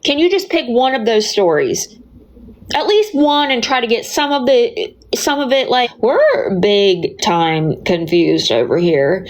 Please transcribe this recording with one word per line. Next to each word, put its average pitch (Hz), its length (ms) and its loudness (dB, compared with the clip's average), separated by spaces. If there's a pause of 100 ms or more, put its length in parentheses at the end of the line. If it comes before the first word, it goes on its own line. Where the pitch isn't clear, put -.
Can 285 160 -2
you 330 100 2
just 370 200 -2
pick 320 180 -2
one 247 280 0
of 240 100 -4
those 214 240 0
stories? 156 680 -2 (760)
At - 140 -2
least 415 260 2
one, 294 380 2
and 247 120 -2
try 254 180 0
to 240 60 -4
get 226 180 -2
some 294 260 -2
of 277 140 0
the, 240 500 0 (200)
some 285 240 -2
of 277 120 -2
it, 262 180 0
like, 240 200 0 (100)
we're 381 600 2
big 196 640 2
time 160 640 0
confused 165 680 0
over 117 260 0
here. 170 520 0